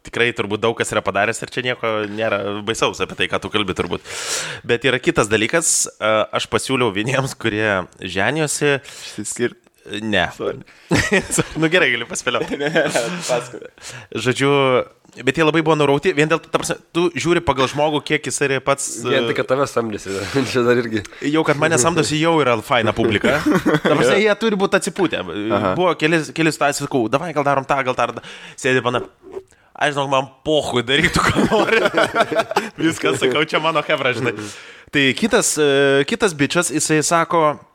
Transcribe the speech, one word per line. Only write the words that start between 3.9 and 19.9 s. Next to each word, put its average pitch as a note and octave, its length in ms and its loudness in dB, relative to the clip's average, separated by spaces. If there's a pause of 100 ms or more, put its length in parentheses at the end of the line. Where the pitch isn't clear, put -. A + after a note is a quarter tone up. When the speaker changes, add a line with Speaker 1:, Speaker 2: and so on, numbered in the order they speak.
Speaker 1:
Bet A#2+ 260 0
yra B2 80 0
kitas B2+ 320 0
dalykas, A2 400 2 (160)
e, - 240 -2 (200)
aš - 200 -4
pasiūliau B2 400 0
vieniems, B2+ 480 -2
kurie G#2 460 0 (140)
ženiosi. C3+ 800 -2
Speaker 2:
Išsiskirt. - 800 -8 (380)
Speaker 1:
Ne. G#2 320 0
Speaker 2:
Sorry. - 340 -8 (420)
Speaker 1:
<laughs> - 540 -2
Nu D#3+ 100 2
gerai, D#3+ 220 4
galiu A#2 180 -4
paspėlioti. C3 480 -2
Speaker 2:
<laughs> C#3+ 40 -4
Ne, D3 100 0
ne, E3 120 4 (340)
paskui. B2+ 400 -4 (560)
Speaker 1:
Žodžiu, B2 340 0 (680)
bet C3 200 -2
jie D#3+ 80 2
labai D#3 160 4
buvo D#3 160 4
nurauti, D3 400 2
vien D3+ 140 2
dėl D#3+ 100 2
to, - 80 -20
ta - 80 -4
prasme, - 300 -2
tu E3+ 240 0
žiūri E3 340 0
pagal C3 240 2
žmogų, D3 320 0
kiek D3 240 -2
jis C3 160 -4
yra C3+ 240 0
pats, C#3 220 0 (140)
Speaker 3:
Vien B2 260 0
Speaker 1:
e, - 20 -2
Speaker 3:
tik, C3+ 80 -2
kad - 140 -2
tave C3+ 180 2
samdys, A2 380 -4 (220)